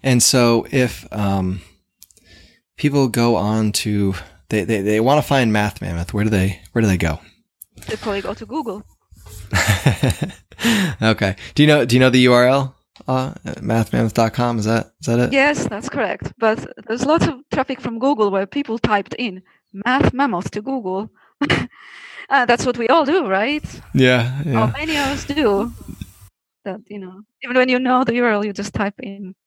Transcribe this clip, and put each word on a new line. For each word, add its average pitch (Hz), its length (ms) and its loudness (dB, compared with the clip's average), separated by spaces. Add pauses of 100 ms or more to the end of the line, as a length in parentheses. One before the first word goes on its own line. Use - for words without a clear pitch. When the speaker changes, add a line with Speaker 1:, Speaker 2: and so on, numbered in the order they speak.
Speaker 1:
And 127 180 4
so 120 480 4
if, - 420 -2
um, 98 500 -2 (1160)
people 143 300 2
go 120 280 2
on 107 360 0
to, 101 420 0 (360)
they, 107 140 0
they, 104 180 0
they 107 180 2
wanna 131 240 4
find 127 280 2
Math 104 300 0
Mammoth, 87 320 -6
where 104 100 0
do 110 60 2
they, 95 320 0 (100)
where 113 100 0
do 110 60 4
they 95 100 4
go? 82 220 -2 (680)
Speaker 2:
They 220 80 -6
probably 202 260 -6
go 196 140 -8
to 226 100 -16
Google. 220 380 -8 (680)
Speaker 1:
<laughs> - 840 0 (680)
Okay. 107 340 0 (200)
Do 143 80 4
you 151 40 6
know, 147 160 4
do 117 120 2
you 127 40 6
know 131 100 6
the 127 100 4
U 123 140 6
R 123 140 6
L? 135 280 0 (300)
Uh, 131 280 -2 (100)
at - 180 -12
math 107 300 0
mammoth 117 220 0
dot 113 200 2
com? 120 260 0
Is 101 60 -2
that, 113 360 0
is - 60 -8
that 117 120 2
it? 123 140 2
Speaker 2:
Yes, 285 340 0
that's 220 220 -8
correct. - 480 -6
But 220 280 0 (220)
there's 240 180 -4
lots 320 220 2
of 269 140 -6 (100)
traffic 269 300 -4
from 233 180 -8
Google 220 320 2
where 196 140 0
people 233 320 -6
typed 208 400 -2
in 185 240 -8 (320)
Math 254 400 0
Mammoth 247 380 -2
to 208 100 -6
Google. 214 480 -6 (320)
<laughs> 285 80 -4 (800)
Uh, 254 160 2
that's 240 200 0
what 247 120 -2
we 233 100 -2
all 294 180 4
do, 294 220 0
right? 226 360 -2 (300)
Speaker 1:
Yeah, 127 520 2
yeah. 120 180 2
Speaker 2:
Or 123 80 0
many 302 240 -4
of 285 120 0
us 277 180 -6
do. 233 460 0 (920)
That, 202 240 -10
you 208 100 -14
know, 190 240 -16 (220)
even 254 140 -2
when 254 100 4
you 254 120 2
know 254 260 2
the 233 100 -2
U 247 80 2
R 240 80 4
L, 208 140 0
you 202 80 -6
just - 200 -8
type 202 300 -2
in 196 320 -12 (120)